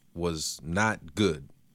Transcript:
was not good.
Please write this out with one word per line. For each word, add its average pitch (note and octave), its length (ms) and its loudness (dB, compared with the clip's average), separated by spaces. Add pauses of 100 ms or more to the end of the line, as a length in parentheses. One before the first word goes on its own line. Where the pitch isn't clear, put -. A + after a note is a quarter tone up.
(140)
was E2+ 500 -2
not G2 520 0
good. D#2+ 340 2 (260)